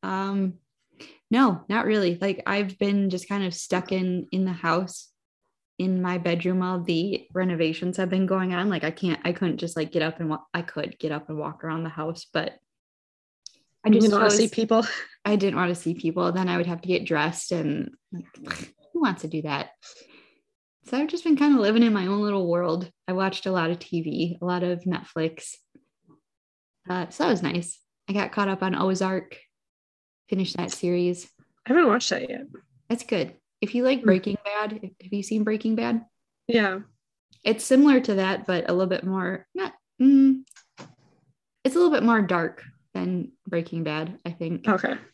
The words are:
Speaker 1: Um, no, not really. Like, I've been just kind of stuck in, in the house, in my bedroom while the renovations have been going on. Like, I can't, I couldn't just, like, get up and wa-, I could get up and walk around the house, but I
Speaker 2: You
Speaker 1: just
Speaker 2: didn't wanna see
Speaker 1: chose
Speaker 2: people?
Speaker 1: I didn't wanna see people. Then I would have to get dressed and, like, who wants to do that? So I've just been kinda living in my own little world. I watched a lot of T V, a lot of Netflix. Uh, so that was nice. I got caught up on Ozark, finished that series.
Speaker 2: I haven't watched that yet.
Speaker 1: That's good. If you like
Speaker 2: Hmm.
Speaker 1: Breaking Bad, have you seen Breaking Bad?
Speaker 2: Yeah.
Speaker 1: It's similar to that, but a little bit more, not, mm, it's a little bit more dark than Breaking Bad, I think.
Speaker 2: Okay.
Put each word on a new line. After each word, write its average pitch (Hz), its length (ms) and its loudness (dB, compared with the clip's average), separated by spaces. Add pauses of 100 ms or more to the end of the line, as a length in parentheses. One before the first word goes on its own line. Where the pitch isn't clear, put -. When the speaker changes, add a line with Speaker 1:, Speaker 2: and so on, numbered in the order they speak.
Speaker 1:
Um, 190 560 -2 (680)
no, 226 380 4
not 214 180 -2
really. 196 340 2
Like, 196 260 -4
I've 196 320 -2
been 202 320 2
just 180 180 -6
kind 202 160 -4
of 180 100 -4
stuck 185 380 -4
in, 185 400 -2
in 190 140 0
the 185 80 -2
house, 170 560 -4 (680)
in 185 240 0
my 180 160 -2
bedroom 175 420 0
while 180 220 -2
the 175 520 -2
renovations 175 640 -2
have 185 120 -2
been 190 180 2
going 185 260 0
on. 180 160 0
Like, 175 160 -2
I 160 60 -2
can't, 170 340 -2
I 175 80 0
couldn't 170 240 -2
just, 170 180 -6
like, 156 160 -4
get 165 120 0
up 160 180 -4
and 160 80 -2
wa-, 151 140 -6 (100)
I 175 80 -2
could - 380 -8
get 156 120 -4
up 151 180 -8
and 156 80 -8
walk 151 260 -10
around 160 200 -6
the 160 60 -6
house, 160 420 -8
but 156 260 -4 (1300)
I 214 40 0
Speaker 2:
You 214 60 10
Speaker 1:
just 214 120 8
Speaker 2:
didn't 208 120 4
wanna 214 120 6
see 214 160 4
Speaker 1:
chose - 40 -2
Speaker 2:
people? 226 340 2 (400)
Speaker 1:
I 208 100 2
didn't 196 220 0
wanna 175 180 0
see 170 200 -4
people. 175 360 -2
Then 180 180 0
I 175 80 0
would 170 100 0
have 170 140 -6
to 180 60 -12
get 180 180 0
dressed 160 460 -2
and, 156 400 -4 (200)
like, 175 140 -12 (680)
who 339 80 -2
wants 208 200 0
to 156 60 -10
do 160 160 -4
that? 143 280 -4 (1120)
So 254 120 -4
I've 294 100 0
just 339 160 -6
been 320 120 4
kinda 277 260 6
living 220 220 6
in 226 100 6
my 190 140 0
own 202 140 0
little 196 280 0
world. 175 400 0 (180)
I 185 60 -2
watched 190 320 -2
a 190 60 -2
lot 170 180 0
of 170 100 -4
T 170 220 -4
V, 165 400 -4
a 175 40 -6
lot 180 180 -2
of 175 220 -2
Netflix. 165 680 -6 (1400)
Uh, 180 200 -4
so - 160 -4
that 349 40 2
was 190 140 2
nice. 175 360 -4 (280)
I 196 60 -4
got 202 180 -2
caught 202 160 0
up 190 160 -2
on 185 100 0
Ozark, 185 640 -2 (920)
finished 190 280 -2
that 180 140 -4
series. 175 580 -2 (360)
Speaker 2:
I - 80 -16
haven't 339 140 6
watched 233 220 2
that - 180 -4
yet. 269 200 -10 (420)
Speaker 1:
That's 233 140 -4
good. 175 320 -4 (260)
If 208 140 -6
you 247 80 0
like 262 160 2
Speaker 2:
Hmm. 233 80 -2
Speaker 1:
Breaking 196 360 4
Bad, 208 280 -4 (100)
have 185 320 -12
you 202 80 -2
seen 214 220 -2
Breaking 214 320 0
Bad? 233 280 -2 (440)
Speaker 2:
Yeah. 208 320 2 (640)
Speaker 1:
It's 220 200 0
similar 269 380 8
to 226 140 0
that, 190 320 -2
but 180 200 0
a 175 60 0
little 185 160 2
bit 185 140 -2
more, 185 500 -4
not, 381 200 -6 (280)
mm, 269 400 8 (1200)
it's 262 120 0
a - 20 2
little 349 160 6
bit 262 100 4
more 226 200 6
dark 170 400 -2 (320)
than 180 380 -4 (120)
Breaking 170 380 -4
Bad, 156 420 -4
I 175 60 -8
think. 170 360 -4
Speaker 2:
Okay. 190 280 0 (180)